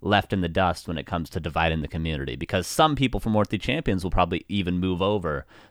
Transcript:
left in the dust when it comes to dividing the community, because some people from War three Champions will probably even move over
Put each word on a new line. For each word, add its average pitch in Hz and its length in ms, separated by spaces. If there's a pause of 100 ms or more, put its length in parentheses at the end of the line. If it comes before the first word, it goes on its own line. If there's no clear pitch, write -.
left 101 300
in 95 80
the 87 80
dust 90 380
when 85 100
it 69 80
comes 82 240
to 92 100
dividing 80 420
the 71 60
community, 76 480
because - 300
some 156 300
people 127 240
from 110 160
War 104 100
three 107 140
Champions 110 440
will 92 80
probably 87 380
even 90 300
move 90 220
over 85 440 (260)